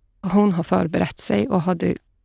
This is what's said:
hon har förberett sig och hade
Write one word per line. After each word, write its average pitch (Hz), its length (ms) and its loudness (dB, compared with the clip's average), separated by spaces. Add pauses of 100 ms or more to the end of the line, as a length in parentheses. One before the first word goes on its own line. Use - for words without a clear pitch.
(320)
hon 208 200 4
har 170 120 0
förberett 180 560 -2
sig 208 280 0
och 185 140 0
hade 180 320 -2 (300)